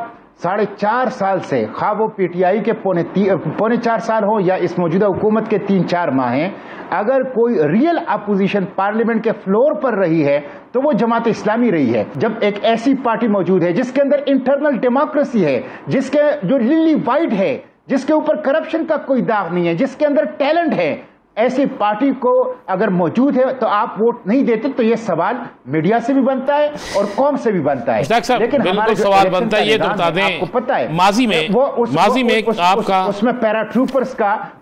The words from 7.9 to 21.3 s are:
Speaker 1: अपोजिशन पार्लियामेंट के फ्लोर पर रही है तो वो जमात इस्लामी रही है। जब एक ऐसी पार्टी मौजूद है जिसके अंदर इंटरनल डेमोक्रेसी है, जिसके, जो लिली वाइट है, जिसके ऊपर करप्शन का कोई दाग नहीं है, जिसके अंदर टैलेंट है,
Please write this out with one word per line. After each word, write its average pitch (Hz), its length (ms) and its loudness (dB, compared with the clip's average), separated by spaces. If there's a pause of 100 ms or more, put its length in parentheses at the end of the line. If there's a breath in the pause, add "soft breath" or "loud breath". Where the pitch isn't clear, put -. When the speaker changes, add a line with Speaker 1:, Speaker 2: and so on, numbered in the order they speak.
Speaker 1:
अपोजिशन 202 560 0 (120)
पार्लियामेंट 220 460 0
के 226 80 0
फ्लोर 226 420 0 (100)
पर 233 160 -2
रही 165 220 2
है 143 180 2 (340 loud breath)
तो 240 80 0
वो 294 120 2
जमात 233 340 0
इस्लामी 220 420 0
रही 147 220 2
है। 107 140 0 (120)
जब 214 260 -2
एक 202 200 -2
ऐसी 226 320 2
पार्टी 233 320 -2
मौजूद 190 360 2
है 175 100 0
जिसके 254 280 -2
अंदर 277 260 2
इंटरनल 277 500 0
डेमोक्रेसी 277 640 0
है, 135 220 0 (260 loud breath)
जिसके, 269 580 0
जो 269 100 2
लिली 311 380 2
वाइट 254 380 0
है, 180 200 0 (360)
जिसके 277 240 0
ऊपर 302 280 0
करप्शन 311 440 -2
का 311 120 -2
कोई 269 240 0
दाग 185 320 -2
नहीं 175 140 0
है, 170 80 0
जिसके 269 300 -2
अंदर 294 200 2
टैलेंट 302 480 0
है, 160 380 -2 (260)